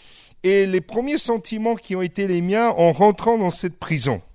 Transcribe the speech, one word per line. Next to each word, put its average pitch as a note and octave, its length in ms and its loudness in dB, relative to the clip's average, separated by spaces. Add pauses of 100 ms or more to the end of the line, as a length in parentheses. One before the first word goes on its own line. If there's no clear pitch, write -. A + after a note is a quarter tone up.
(440)
et G3 220 4
les F#3 160 0
premiers C4 360 -4
sentiments A3+ 580 -2
qui G#3 200 -8
ont F#3 60 -4
été F#3+ 260 -4
les F3 140 0
miens G#3 280 0
en E3+ 240 4
rentrant G#3 440 2
dans F#3 140 0
cette - 260 -6
prison. B2+ 440 -2 (140)